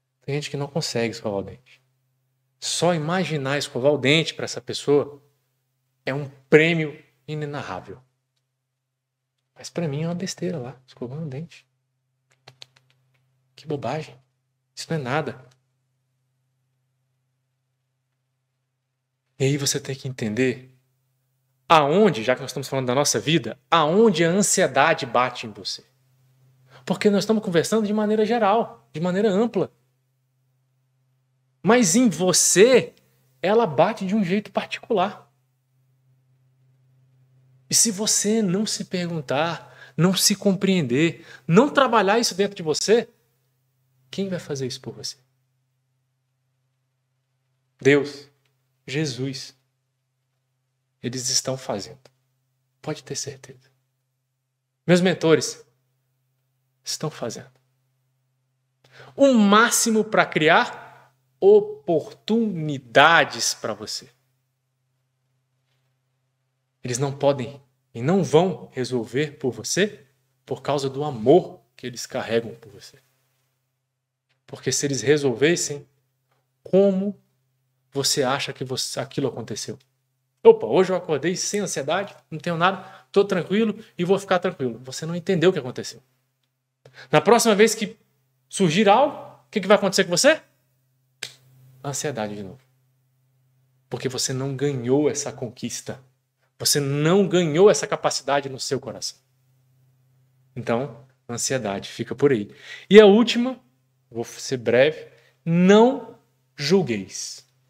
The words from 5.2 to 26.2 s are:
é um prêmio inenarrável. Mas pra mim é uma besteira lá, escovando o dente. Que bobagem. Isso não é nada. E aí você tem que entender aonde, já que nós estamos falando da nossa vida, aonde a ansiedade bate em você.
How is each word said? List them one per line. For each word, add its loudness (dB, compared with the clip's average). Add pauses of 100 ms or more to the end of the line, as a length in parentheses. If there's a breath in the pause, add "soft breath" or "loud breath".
é -4
um -8 (200)
prêmio 2 (240)
inenarrável. -10 (1500)
Mas -20
pra -6
mim -6
é -4
uma -6
besteira -8
lá, -14
escovando -12
o -10
dente. -14 (1900)
Que -20
bobagem. -8 (560)
Isso -14
não -4
é -6
nada. -6 (4000)
E 0
aí 0
você -4
tem -10
que -12
entender -4 (920)
aonde, 4
já 0
que -10
nós -12
estamos -10
falando -6
da 0
nossa 0
vida, -2 (100)
aonde 4
a 2
ansiedade 2
bate -2
em -14
você. -14 (1000 soft breath)